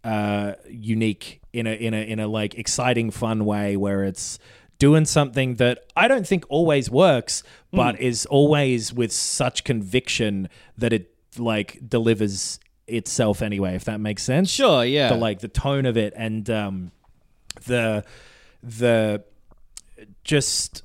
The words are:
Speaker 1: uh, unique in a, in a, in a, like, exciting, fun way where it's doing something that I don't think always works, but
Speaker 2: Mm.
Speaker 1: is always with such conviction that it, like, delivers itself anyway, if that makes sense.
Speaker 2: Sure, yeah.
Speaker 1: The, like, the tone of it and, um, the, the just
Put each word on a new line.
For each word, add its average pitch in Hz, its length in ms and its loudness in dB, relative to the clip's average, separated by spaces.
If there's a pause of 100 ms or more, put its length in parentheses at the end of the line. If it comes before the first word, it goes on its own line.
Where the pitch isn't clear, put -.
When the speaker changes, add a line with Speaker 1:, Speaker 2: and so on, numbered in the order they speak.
Speaker 1:
uh, 104 500 -2 (140)
unique 110 720 -4 (120)
in 117 140 -4
a, 110 60 -2
in 110 220 -4
a, 107 40 -2
in 110 200 -6
a, 107 80 -4
like, 107 320 -4
exciting, 120 520 0
fun 110 340 -2
way 104 320 0
where 98 280 0
it's - 340 -6 (400)
doing 151 260 6
something 131 520 0
that 123 280 2 (120)
I 202 120 4
don't 254 180 2
think 190 220 0
always 147 420 2
works, 139 520 2 (300)
but 120 240 2
Speaker 2:
Mm. - 40 -14
Speaker 1:
is 120 260 -2
always 139 680 4
with 120 200 -2
such - 520 -4
conviction 104 840 -2 (280)
that 117 160 0
it, 98 200 -2 (260)
like, 110 400 -4 (100)
delivers 110 680 0 (300)
itself 110 540 -2
anyway, 98 340 -2
if - 80 -8
that 107 160 -6
makes 107 220 -4
sense. 165 280 0
Speaker 2:
Sure, 170 340 4
yeah. 135 260 2
Speaker 1:
The, 120 60 2
like, 110 240 -2
the 110 80 -10
tone 139 380 -2
of 117 100 0
it 104 200 0
and, 110 340 -6
um, 98 400 -4 (760)
the, 113 380 0 (580)
the 113 600 2 (1000)
just - 600 -2